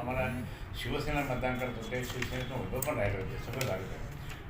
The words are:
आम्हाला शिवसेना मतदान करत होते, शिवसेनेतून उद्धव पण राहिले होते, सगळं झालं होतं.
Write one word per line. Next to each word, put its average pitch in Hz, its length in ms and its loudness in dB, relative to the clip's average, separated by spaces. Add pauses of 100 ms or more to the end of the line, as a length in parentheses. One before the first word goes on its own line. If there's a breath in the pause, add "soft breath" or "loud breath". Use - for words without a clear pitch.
आम्हाला 123 420 2 (400 loud breath)
शिवसेना 147 380 2
मतदान 127 380 2
करत 120 180 0
होते, 110 280 -2
शिवसेनेतून 123 560 -2
उद्धव 95 200 0
पण 139 180 4
राहिले 101 180 2
होते, - 220 -2
सगळं - 220 -2
झालं 98 220 0
होतं. - 200 -4 (480 loud breath)